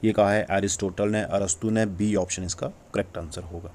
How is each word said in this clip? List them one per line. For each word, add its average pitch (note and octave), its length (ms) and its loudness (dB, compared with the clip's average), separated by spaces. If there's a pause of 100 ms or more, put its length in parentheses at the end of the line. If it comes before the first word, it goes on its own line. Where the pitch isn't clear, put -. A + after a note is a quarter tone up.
ये A2 80 4
कहा G2+ 200 6
है G#2+ 120 4
अरिस्टोटल G2 640 0
ने, G#2+ 120 0
अरस्तु G2 480 -2
ने, A2 160 2
बी G#2 300 0
ऑप्शन F#2 280 -2
इसका - 240 -6
करेक्ट - 500 -6
आंसर E2 240 -10
होगा। E2+ 340 -12